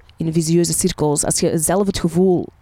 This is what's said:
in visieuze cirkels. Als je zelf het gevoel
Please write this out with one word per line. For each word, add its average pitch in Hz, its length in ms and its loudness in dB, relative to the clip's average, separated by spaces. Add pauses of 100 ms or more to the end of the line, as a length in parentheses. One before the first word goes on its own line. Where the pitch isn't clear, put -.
(180)
in 160 160 -4
visieuze 165 400 2
cirkels. 151 520 -2
Als - 140 -2
je - 180 0
zelf 180 300 0
het 196 120 -4
gevoel 175 480 2 (140)